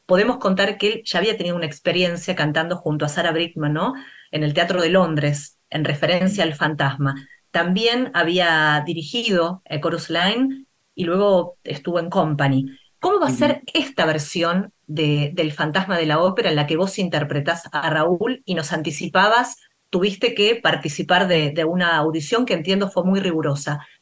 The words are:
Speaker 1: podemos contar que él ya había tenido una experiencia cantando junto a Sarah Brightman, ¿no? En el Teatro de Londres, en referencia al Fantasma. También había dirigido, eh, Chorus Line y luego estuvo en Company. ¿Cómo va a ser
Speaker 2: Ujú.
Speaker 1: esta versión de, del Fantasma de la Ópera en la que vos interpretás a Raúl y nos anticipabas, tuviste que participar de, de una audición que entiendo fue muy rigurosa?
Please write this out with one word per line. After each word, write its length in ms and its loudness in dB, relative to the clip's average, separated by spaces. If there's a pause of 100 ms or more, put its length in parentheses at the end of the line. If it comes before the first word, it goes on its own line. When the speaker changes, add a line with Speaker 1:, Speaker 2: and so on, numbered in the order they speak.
Speaker 1:
podemos 320 4
contar 400 0
que 80 0
él 180 -2
ya 140 -4
había 180 0
tenido 200 -4
una 100 -4
experiencia 680 -2
cantando 400 0
junto 280 -2
a 40 0
Sarah 240 0
Brightman, 400 -2
¿no? 220 0 (360)
En 140 -2
el 100 0
Teatro 260 2
de 100 2
Londres, 680 0 (120)
en 140 -2
referencia 600 0
al 100 -2
Fantasma. 640 -2 (340)
También 640 0
había 720 2
dirigido, 800 -2
eh, 160 -6
Chorus 300 -4
Line 560 0 (280)
y 100 -6
luego 600 2
estuvo 340 -4
en 120 -4
Company. 560 2 (340)
¿Cómo 180 2
va 80 2
a 40 0
ser 320 0
Speaker 2:
Ujú. 0 - (120)
Speaker 1:
esta 320 -2
versión 640 0 (160)
de, 480 0
del 160 0
Fantasma 480 -2
de 80 0
la 160 2
Ópera 280 2
en 60 2
la 100 2
que 100 0
vos 220 -2
interpretás 720 -2
a 180 -2
Raúl 540 0
y 100 -6
nos 180 -4
anticipabas, 840 2 (340)
tuviste 440 0
que 280 2
participar 680 0
de, 240 2
de 120 0
una 320 0
audición 480 0
que 80 -2
entiendo 380 0
fue 140 -2
muy 160 2
rigurosa? 600 -2 (220)